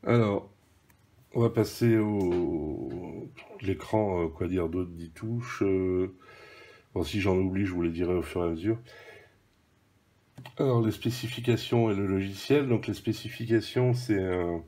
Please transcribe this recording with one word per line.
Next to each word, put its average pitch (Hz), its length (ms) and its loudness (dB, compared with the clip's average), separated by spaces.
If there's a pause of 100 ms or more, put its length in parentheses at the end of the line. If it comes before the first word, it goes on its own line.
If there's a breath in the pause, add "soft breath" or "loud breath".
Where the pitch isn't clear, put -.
Alors, 107 440 2 (800)
on - 60 0
va 117 100 4
passer 113 480 2
au, 87 1300 -2 (320)
l'écran, 98 600 0
euh, 82 60 0
quoi 80 180 -6
dire 87 220 0
d'autre, 87 240 -4
dix 85 180 -12
touches. 117 540 -6
Euh, 95 500 0 (800 loud breath)
bon, 87 80 -2
si 98 180 -2
j'en 95 160 4
oublie, 95 300 2
je 92 60 -2
vous 87 100 -2
les 82 80 2
dirai 87 240 -2
au 87 80 0
fur 87 220 -2
et - 20 0
à 85 40 0
mesure. 95 280 -2 (1800 loud breath)
Alors, 127 220 4
les 110 120 2
spécifications 117 960 0
et 101 60 2
le 101 100 0
logiciel. 98 640 0
Donc, 113 180 2
les 104 80 -2
spécifications, 117 1000 0
c'est 107 280 0
un 87 460 0